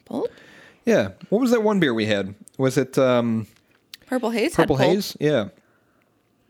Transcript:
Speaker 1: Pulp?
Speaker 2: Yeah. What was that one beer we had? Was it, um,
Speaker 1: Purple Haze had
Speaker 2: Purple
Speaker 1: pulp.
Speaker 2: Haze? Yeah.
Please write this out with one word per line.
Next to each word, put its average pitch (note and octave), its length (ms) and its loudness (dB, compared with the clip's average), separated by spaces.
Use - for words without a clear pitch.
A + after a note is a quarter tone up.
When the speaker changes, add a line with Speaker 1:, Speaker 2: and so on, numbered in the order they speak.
Speaker 1:
Pulp? - 240 -6
Speaker 2:
Yeah. D3 260 2
What G3+ 120 2
was B3 120 2
that A#3 100 2
one G#3 180 2
beer C3+ 140 2
we A2 120 -2
had? G2+ 280 -2
Was C3 180 0
it, C3+ 220 -2
um, A#2 480 0
Speaker 1:
Purple B3+ 240 -4
Haze A#3 260 -4
had - 80 4
Speaker 2:
Purple D3 120 0
Speaker 1:
pulp. C3+ 140 2
Speaker 2:
Haze? G3 300 -2
Yeah. C#3 280 0